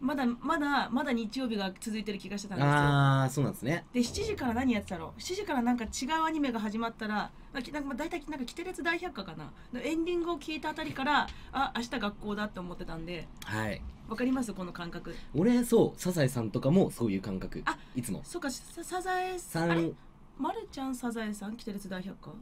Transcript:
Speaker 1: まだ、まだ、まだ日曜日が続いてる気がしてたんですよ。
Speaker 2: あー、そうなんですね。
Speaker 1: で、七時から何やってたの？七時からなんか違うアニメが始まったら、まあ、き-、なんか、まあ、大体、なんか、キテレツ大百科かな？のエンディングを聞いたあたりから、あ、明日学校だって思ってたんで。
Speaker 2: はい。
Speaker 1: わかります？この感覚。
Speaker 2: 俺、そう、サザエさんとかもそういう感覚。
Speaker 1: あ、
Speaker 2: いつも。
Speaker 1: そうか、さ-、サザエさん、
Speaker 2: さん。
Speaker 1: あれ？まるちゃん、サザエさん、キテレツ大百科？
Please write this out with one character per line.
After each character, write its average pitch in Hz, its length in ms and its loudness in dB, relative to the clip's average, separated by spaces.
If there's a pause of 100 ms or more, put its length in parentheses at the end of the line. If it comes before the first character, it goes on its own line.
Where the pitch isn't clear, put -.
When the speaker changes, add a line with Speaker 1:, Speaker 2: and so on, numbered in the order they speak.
Speaker 1:
ま 269 140 0
だ、 269 100 0
ま 262 340 2
だ、 285 300 2
ま 285 160 2
だ 277 80 2
日 233 260 -2
曜 262 80 0
日 226 80 0
が 190 240 0
続 214 180 -4
い 214 60 -2
て 208 80 -4
る 196 80 -4
気 - 80 -12
が 202 100 -6
し 196 40 -6
て 202 80 -10
た 185 60 -6
ん - 20 -2
で 131 60 2
す - 20 4
よ。 143 80 6
Speaker 2:
あ 139 560 6
ー、 - 0 -
そ 135 100 0
う 131 60 4
な 107 60 2
ん - 20 -6
で - 60 -10
す - 40 -8
ね。 151 300 0
Speaker 1:
で、 247 100 4
七 403 220 -2
時 427 100 0
か 277 120 -2
ら 240 60 2
何 247 200 4
や 202 80 2
っ - 20 -10
て - 60 -12
た 180 80 -4
の？ 160 200 -8
七 - 160 -6
時 392 120 -2
か 339 80 -2
ら 262 80 2
な 233 100 4
ん 247 60 4
か - 80 -2
違 - 220 -4 (120)
う 320 60 4
ア 320 40 2
ニ 320 120 0
メ 277 100 2
が 226 80 -2
始 214 180 -2
ま 233 120 -2
っ 226 40 -8
た 220 140 -6
ら、 208 240 -2 (220)
ま 277 60 -4
あ、 - 20 -4
き-、 247 100 -10
な 285 80 -4
ん 294 40 -4
か、 277 60 -4
ま 269 40 -4
あ、 233 40 -4
大 311 120 -2
体、 349 180 -4
な 311 80 -6
ん 285 40 -8
か、 247 60 -4
キ - 80 -12
テ 339 120 -8
レ 359 80 -6
ツ 339 100 -8
大 339 160 0
百 349 140 -6
科 202 100 -8
か 160 120 -10
な？ 151 180 -12 (180)
の 247 80 -6
エ 294 160 0
ン 330 80 2
デ 349 80 0
ィ 349 60 2
ン 339 60 2
グ 339 80 0
を 320 80 -2
聞 311 180 -6
い - 20 -6
た 311 120 -2
あ - 20 -8
た 311 100 -6
り 311 80 -4
か 269 140 -4
ら、 277 240 4 (240)
あ、 262 240 0
明 233 60 -2
日 240 80 -6
学 208 260 -2
校 208 180 -4
だ 208 100 -2
っ 208 40 -6
て 190 100 -8
思 180 140 -6
っ - 20 -8
て 180 80 -8
た 165 140 -6
ん 160 80 -6
で。 170 240 -8 (160)
Speaker 2:
は 107 260 -2
い。 - 100 -4 (280)
Speaker 1:
わ 220 80 -4
か 247 80 2
り 262 80 4
ま 262 100 0
す？ 202 100 -4
こ 185 120 -6
の 175 80 -8
感 170 180 -8
覚。 165 240 -8 (180)
Speaker 2:
俺、 240 300 6
そ 226 320 8
う、 - 60 -12
サ 180 100 2
ザ 165 140 4
エ - 20 4
さ 123 140 2
ん 107 100 -2
と 120 80 2
か 165 100 4
も 175 220 8
そ - 140 0
う 214 60 4
い 190 80 2
う - 20 0
感 - 180 -2
覚。 - 240 -6
Speaker 1:
あ、 - 140 -2 (180)
Speaker 2:
い - 60 0
つ - 100 -4
も。 85 140 -2
Speaker 1:
そ - 140 -8
う - 20 -4
か、 269 100 -2
さ-、 - 320 -12
サ 359 180 -4
ザ 370 200 0
エ 370 180 -2
さ 165 240 -2
ん、 170 40 2
Speaker 2:
さ - 0 -
ん。 170 40 4
Speaker 1:
あ 165 40 4
れ？ 165 140 4 (480)
ま 285 140 -2
る 427 180 -6
ち 277 120 -10
ゃ 262 60 -2
ん、 262 80 -2
サ 247 160 -4
ザ 226 120 -4
エ 214 100 -4
さ 202 140 -8
ん、 220 80 -8
キ 240 80 -14
テ 220 80 -6
レ 202 80 -6
ツ 196 80 -10
大 185 160 -6
百 185 140 -10
科？ - 140 -14 (100)